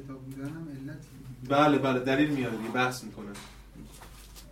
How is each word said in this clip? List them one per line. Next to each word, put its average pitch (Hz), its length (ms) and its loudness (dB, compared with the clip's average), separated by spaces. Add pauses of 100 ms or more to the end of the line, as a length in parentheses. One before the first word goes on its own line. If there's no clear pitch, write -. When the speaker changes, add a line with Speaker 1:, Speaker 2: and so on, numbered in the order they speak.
Speaker 1:
تا 135 60 -12
بودن 131 360 -10
هم 165 200 -10
علتی. 139 380 -12 (420)
Speaker 2:
بله، 143 280 8
بله، 127 220 4
دلیل 135 300 4
میاره 123 280 0
دیگه، 110 120 -6
بحث 127 340 0
می‌کنه. 104 260 -12 (1200)